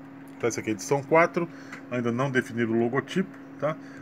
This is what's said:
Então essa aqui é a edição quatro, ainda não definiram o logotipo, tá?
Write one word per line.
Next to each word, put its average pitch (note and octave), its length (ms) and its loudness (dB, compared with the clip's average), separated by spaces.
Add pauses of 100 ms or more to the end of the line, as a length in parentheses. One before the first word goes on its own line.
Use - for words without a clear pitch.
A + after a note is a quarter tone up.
(360)
Então - 100 0
essa A#2 140 0
aqui A2 120 0
é - 20 2
a - 20 -2
edição C#3 260 0
quatro, E3 460 4 (420)
ainda A#2+ 220 0
não C3 180 2
definiram A#2 440 2
o A#2 60 4
logotipo, C3+ 520 0 (260)
tá? D#3 200 -2 (240)